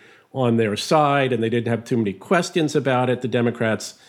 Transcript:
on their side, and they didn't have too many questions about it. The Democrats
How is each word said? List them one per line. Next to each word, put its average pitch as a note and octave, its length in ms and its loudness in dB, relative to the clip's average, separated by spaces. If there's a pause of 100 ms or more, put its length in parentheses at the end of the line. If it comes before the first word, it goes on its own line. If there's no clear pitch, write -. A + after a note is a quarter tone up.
(320)
on A#2+ 240 2
their G#2+ 200 0
side, C#3+ 560 2
and A2+ 80 0
they A2+ 80 0
didn't A#2 220 -2
have A#2 140 -2
too B2 140 -2
many G2+ 160 0
questions E3+ 600 -2
about B2+ 340 0
it. B2 140 -2
The B2 60 -2
Democrats A2+ 640 -2 (140)